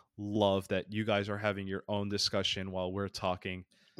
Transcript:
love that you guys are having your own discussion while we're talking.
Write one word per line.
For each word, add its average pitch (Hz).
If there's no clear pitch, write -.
love 101
that 95
you 107
guys 104
are 101
having 98
your 95
own 101
discussion 98
while 92
we're 98
talking. 92